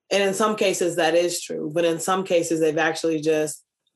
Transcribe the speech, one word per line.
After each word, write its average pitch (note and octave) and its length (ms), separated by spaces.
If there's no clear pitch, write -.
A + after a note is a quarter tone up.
And G3 140
in F#3+ 100
some G#3+ 220
cases F3+ 400
that E3 200
is F3 260
true, D#3+ 320
but E3+ 100
in E3 160
some F#3+ 240
cases E3+ 380
they've D#3 160
actually D#3+ 420
just D3+ 460